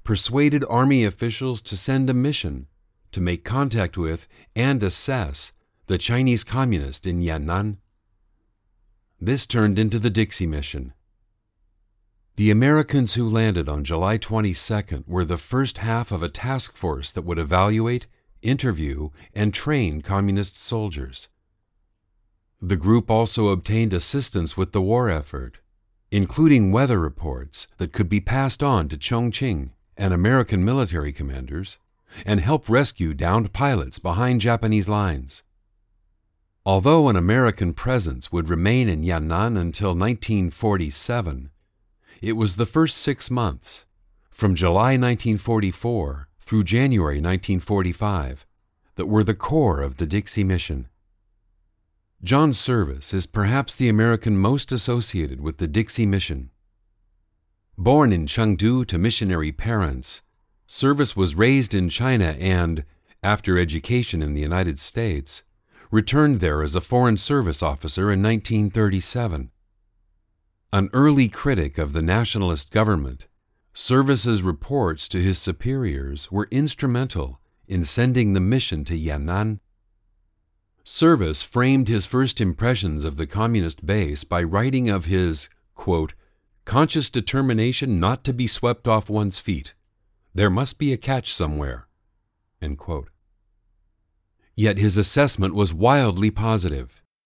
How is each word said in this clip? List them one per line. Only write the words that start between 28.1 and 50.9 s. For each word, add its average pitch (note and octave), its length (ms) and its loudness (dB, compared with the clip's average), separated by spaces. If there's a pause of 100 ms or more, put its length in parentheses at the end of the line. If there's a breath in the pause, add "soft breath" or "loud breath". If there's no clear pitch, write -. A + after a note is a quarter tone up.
passed C3 440 -2
on G#2+ 260 2
to D#2 80 -8
Chongqing A2+ 720 -2 (260)
and G2 180 0
American G2+ 520 2
military F2 480 -2
commanders, C#2 640 -10 (480 loud breath)
and G#2 140 2
help B2+ 280 0
rescue A2 460 2
downed F2+ 400 0
pilots G#2+ 460 -2
behind A2+ 420 0
Japanese G#2+ 480 2
lines. E2+ 540 -2 (1200)
Although C3+ 440 6
an G#2+ 60 4
American G2+ 580 2
presence E2+ 580 -4
would E2 180 -2
remain G#2 400 2
in D#2 140 0
Yan'an E2+ 520 0
until F2+ 380 -2
nineteen G2+ 560 0
forty-seven, E2+ 1040 -4 (680 soft breath)
it A2 160 -2
was G#2+ 180 0
the A#2 100 0
first D#3+ 340 2
six - 300 -2
months, A2+ 560 -4 (460)
from G2 240 2
July F#2+ 400 4
nineteen A#2+ 420 0
forty-four G2 920 -2 (100)
through G#2+ 240 0
January G2 560 2
nineteen F#2 400 -2
forty-five, F2+ 840 -4 (500)
that F#2 120 -6
were G#2+ 180 4
the G#2+ 80 2
core A2+ 480 0
of C#2 160 -6
the F2 80 -4
Dixie G2 400 -2
Mission. D#2 420 -4 (1400)